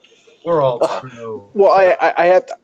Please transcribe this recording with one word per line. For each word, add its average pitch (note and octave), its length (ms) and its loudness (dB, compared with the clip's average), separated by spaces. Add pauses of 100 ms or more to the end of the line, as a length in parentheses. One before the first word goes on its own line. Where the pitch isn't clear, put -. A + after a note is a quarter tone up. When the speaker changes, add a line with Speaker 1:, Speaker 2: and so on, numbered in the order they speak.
(440)
Speaker 1:
We're D#3+ 180 -2
all B2 180 -2
Speaker 2:
Uh, - 200 -4
Speaker 1:
tired. C3 140 -18
Speaker 3:
So A2+ 400 -16
Speaker 2:
well, G3 180 4
I, F#3+ 280 4
I, D#3+ 180 0
I E3+ 80 0
have F#3 200 2
to, - 180 -16